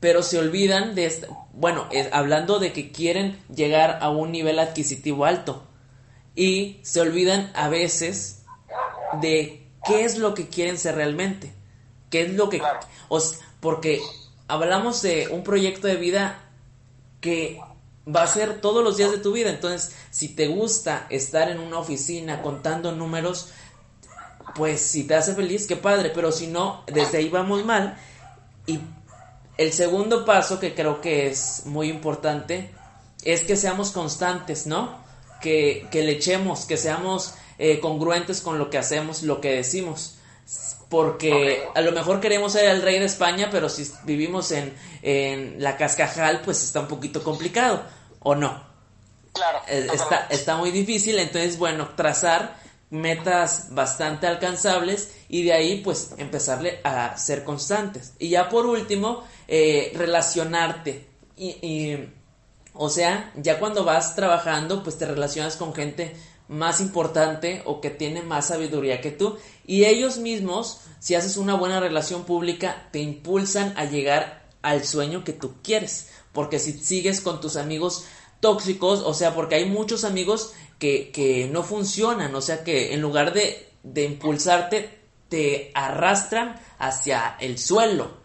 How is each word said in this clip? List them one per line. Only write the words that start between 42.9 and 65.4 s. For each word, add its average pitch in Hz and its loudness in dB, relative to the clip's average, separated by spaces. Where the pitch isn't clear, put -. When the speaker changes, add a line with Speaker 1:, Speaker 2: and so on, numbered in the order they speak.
Speaker 1:
de 196 2
España, 185 0
pero 165 0
si 147 -6
vivimos 160 -2
en, 143 -4
en 135 -2
la 139 -2
Cascajal, 160 0
pues 170 0
está - -2
un 143 -4
poquito 147 -6
complicado, 175 0
¿o 143 4
no? 143 -2
Speaker 2:
Claro, 165 0
Speaker 1:
Eh, 139 0
está, 160 0
Speaker 2:
totalmente. - 0
Speaker 1:
está 160 0
muy 175 0
difícil, 202 2
entonces, 170 0
bueno, 156 0
trazar 165 2
metas 165 0
bastante 147 0
alcanzables 180 0
y 175 -2
de 170 4
ahí, 165 4
pues, - -4
empezarle 143 -4
a 123 -2
ser 139 -4
constantes. 196 -4
Y 165 -4
ya 175 4
por 233 2
último, 220 0
eh, 156 4
relacionarte. 165 0
Y, 185 -10
y, 151 -6
o 147 -2
sea, 175 0
ya 156 2
cuando 208 -2
vas 160 2
trabajando, 170 0
pues, 160 -6
te 165 -4
relacionas 151 -4